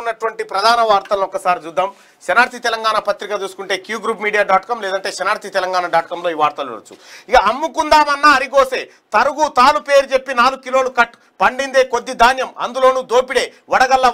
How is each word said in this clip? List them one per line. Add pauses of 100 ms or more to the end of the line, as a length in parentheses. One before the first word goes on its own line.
ఉన్నటువంటి
ప్రధాన (100)
వార్తలను
ఒక్కసారి
చూద్దాం. (380)
శనార్థి
తెలంగాణ (120)
పత్రిక (100)
చూసుకుంటే (120)
క్యూ
గ్రూప్
మీడియా
డాట్
కామ్
లేదంటే
శనార్థి
తెలంగాణ
డాట్
కామ్లో
ఈ
వార్తలు
చూడొచ్చు. (340)
ఇక (140)
అమ్ముకుందామన్నా
అరిగోసే, (340)
తరుగు (160)
తాలు
పేరు
చెప్పి
నాలుగు
కిలోలు
కట్, (280)
పండిందే (100)
కొద్ది
ధాన్యం, (140)
అందులోనూ (100)
దోపిడే, (280)
వడగళ్ల